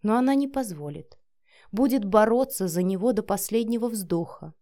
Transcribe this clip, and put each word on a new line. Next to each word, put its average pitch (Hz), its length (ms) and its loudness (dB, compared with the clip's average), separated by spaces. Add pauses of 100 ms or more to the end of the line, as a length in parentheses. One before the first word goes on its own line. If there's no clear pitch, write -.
Но 214 140 2
она 262 200 4
не 277 120 2
позволит. 160 720 -8 (520)
Будет 233 340 2
бороться 214 640 2
за 170 140 0
него 190 300 0
до 214 100 0
последнего 226 680 -2
вздоха 170 720 -6